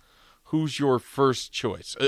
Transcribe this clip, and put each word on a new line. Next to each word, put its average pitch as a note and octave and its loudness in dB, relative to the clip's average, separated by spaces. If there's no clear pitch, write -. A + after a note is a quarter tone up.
who's D#3 -2
your C3+ 4
first - 0
choice? - -6
Uh, C#3 0